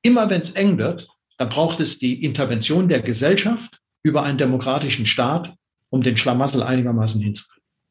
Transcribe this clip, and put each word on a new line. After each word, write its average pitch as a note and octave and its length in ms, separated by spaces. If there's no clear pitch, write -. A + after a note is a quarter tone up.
immer A#3 260
wenn's F3+ 240
eng G3 240
wird, D#3 320
dann B2 100
braucht D#3 320
es - 180
die B2+ 240
Intervention D3 680
der B2+ 100
Gesellschaft F3+ 800
über D3+ 200
einen C#3 140
demokratischen B2+ 680
Staat, D3 480
um B2+ 140
den A#2 160
Schlamassel C3+ 440
einigermaßen A#2 600
hinzukriegen. - 440